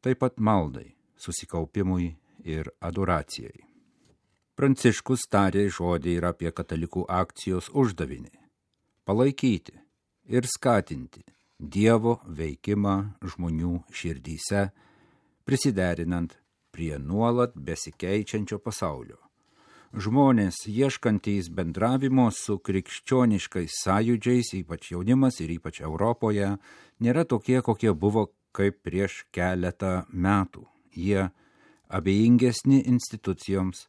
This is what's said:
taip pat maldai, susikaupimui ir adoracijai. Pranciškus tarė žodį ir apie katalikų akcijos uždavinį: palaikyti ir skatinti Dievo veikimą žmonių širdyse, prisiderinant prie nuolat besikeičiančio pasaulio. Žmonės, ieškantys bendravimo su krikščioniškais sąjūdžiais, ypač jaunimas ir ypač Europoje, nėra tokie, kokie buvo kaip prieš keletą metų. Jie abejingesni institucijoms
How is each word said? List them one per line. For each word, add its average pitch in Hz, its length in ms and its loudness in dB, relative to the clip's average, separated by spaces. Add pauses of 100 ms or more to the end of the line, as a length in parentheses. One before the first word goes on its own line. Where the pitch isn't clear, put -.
taip 127 160 0
pat 127 180 0
maldai, 92 560 0 (200)
susikaupimui 87 960 -4 (300)
ir 78 340 -8
adoracijai. 85 880 -4 (960)
Pranciškus 131 680 2
tarė 98 400 2
žodį 87 520 0
ir 87 100 0
apie 82 240 -4
katalikų 85 560 -6
akcijos 92 640 -4
uždavinį: 85 640 -2 (720)
palaikyti 123 720 0 (480)
ir 120 180 0
skatinti 95 800 -2 (360)
Dievo 110 680 4
veikimą 98 680 -2 (240)
žmonių 85 680 -4
širdyse, 80 800 -4 (800)
prisiderinant 87 880 0 (360)
prie 80 240 -6
nuolat 117 580 0
besikeičiančio 95 1000 -4
pasaulio. - 680 -8 (680)
Žmonės, 110 760 4
ieškantys 104 880 -2
bendravimo 123 680 2 (100)
su - 240 -4
krikščioniškais 98 1200 0
sąjūdžiais, 113 680 2 (100)
ypač 85 320 -10
jaunimas 123 480 2
ir 80 160 -4
ypač - 320 -10
Europoje, 104 640 0 (480)
nėra 123 260 2
tokie, 127 400 2
kokie 110 320 2
buvo 104 300 2 (240)
kaip 98 340 0
prieš 95 380 -4 (100)
keletą 90 800 -2
metų. 95 560 0 (320)
Jie 95 320 0 (560)
abejingesni 117 1040 4
institucijoms 95 1000 -2